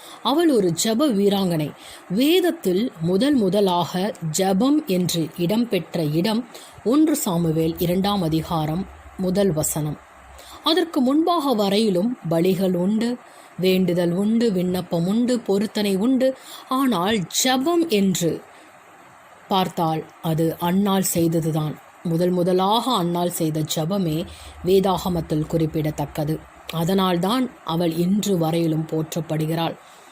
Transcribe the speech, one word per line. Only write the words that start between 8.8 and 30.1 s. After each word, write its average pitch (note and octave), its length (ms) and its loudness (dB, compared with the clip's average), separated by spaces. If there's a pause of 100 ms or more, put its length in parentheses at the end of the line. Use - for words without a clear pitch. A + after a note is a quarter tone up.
முதல் F#3 360 0
வசனம். D3+ 440 -4 (680)
அதற்கு E4 380 0
முன்பாக C#4+ 520 2
வரையிலும் G#3 580 2 (180)
பலிகள் F3+ 460 2
உண்டு, G#3 340 0 (480)
வேண்டுதல் F3 540 2
உண்டு, A3 400 2
விண்ணப்பம் F3+ 560 -2
உண்டு, A#3 320 0
பொருத்தனை G3+ 580 0
உண்டு. B3+ 320 2 (400)
ஆனால் A3+ 500 0 (140)
ஜெபம் C#4 540 2
என்று F#3+ 440 2 (1160)
பார்த்தால், E3+ 560 0 (180)
அது E3 380 0
அன்னாள் F#3+ 540 0
செய்ததுதான். D#3+ 640 0 (280)
முதல் F3 260 0
முதலாக F#3+ 640 2
அன்னாள் F3 360 0
செய்த D#3+ 320 -2
ஜெபமே E3 580 -2 (460)
வேதாகமத்தில் F3 800 0
குறிப்பிடத்தக்கது. D#3 920 -2 (340)
அதனால்தான் F#3 760 0 (200)
அவள் E3 280 0
இன்று G3 440 0
வரையிலும் D#3+ 480 0
போற்றப்படுகிறாள். D#3 880 -4 (380)